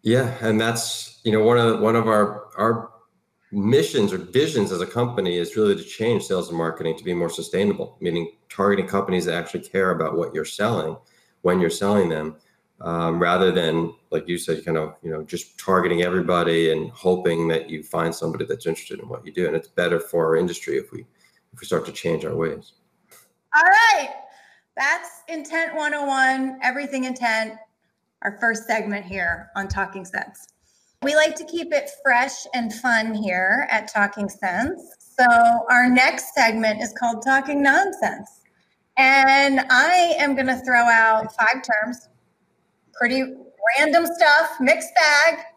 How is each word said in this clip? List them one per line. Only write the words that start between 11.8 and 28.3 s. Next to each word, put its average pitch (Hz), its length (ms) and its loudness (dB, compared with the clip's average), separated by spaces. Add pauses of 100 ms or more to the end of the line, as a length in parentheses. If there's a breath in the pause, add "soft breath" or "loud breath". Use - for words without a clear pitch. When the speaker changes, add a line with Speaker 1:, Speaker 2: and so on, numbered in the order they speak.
Speaker 1:
them, 78 260 -6 (460)
um, 85 400 -2
rather 90 320 4
than, 82 420 0 (160)
like 78 160 -4
you 87 120 -4
said, 80 260 -6
kind 82 120 -2
of, 78 280 -6
you 82 60 -8
know, 78 120 -8
just - 340 -12
targeting 87 460 0
everybody 85 720 0
and 80 180 -4
hoping 87 560 0
that 80 240 -4
you 78 140 -12
find 82 280 -4
somebody 82 320 -6
that's - 220 -8
interested - 320 -8
in - 100 -18
what - 160 -14
you 78 80 -18
do. 90 140 -4
And 76 80 -4
it's 80 140 -6
better 85 320 -2
for 82 260 -2
our 80 100 2
industry 85 420 -4
if - 120 -8
we, - 160 -18 (460)
if - 80 -20
we - 60 -18
start 80 200 -2
to 80 60 -14
change 80 320 -4
our 78 100 -6
ways. 80 380 -6 (840 soft breath)
Speaker 2:
All 302 80 4
right. 381 520 4 (640 soft breath)
That's 330 340 -2 (180)
Intent 320 480 -6
one 302 180 -4
oh 285 100 -4
one, 262 580 0
everything 269 420 -4
intent, 220 500 -4 (680)
our 208 160 -6